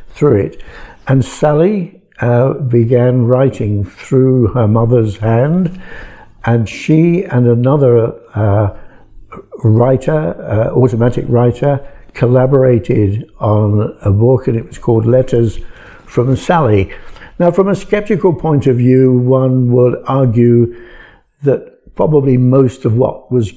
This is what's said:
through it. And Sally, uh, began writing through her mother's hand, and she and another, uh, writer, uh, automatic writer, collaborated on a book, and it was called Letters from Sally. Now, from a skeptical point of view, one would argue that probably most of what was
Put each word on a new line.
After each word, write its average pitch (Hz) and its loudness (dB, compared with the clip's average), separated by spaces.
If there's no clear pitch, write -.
through 143 0
it. - -4
And 135 0
Sally, 165 -2
uh, 123 0
began 123 0
writing 123 0
through 131 0
her 117 0
mother's 113 0
hand, 143 -2
and 117 0
she 170 0
and 123 0
another, 120 2
uh, 104 0
writer, 135 0
uh, 107 -4
automatic 120 0
writer, 123 0
collaborated 127 0
on 104 0
a 101 -2
book, 117 2
and 120 -2
it 113 -6
was - -20
called 113 0
Letters 120 0
from 127 -2
Sally. 117 0
Now, 175 2
from 196 0
a 302 0
skeptical 202 -2
point 147 -2
of 127 2
view, 127 4
one 127 2
would 123 2
argue 120 2
that - -4
probably 135 0
most 127 2
of 110 0
what - -4
was 120 -2